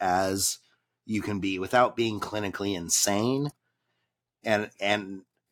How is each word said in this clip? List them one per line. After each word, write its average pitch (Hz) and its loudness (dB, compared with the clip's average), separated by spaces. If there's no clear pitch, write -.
as 95 2
you 107 -2
can 101 -2
be 95 -2
without 117 2
being 110 0
clinically 101 -4
insane. 110 0
And, 107 0
and 98 -2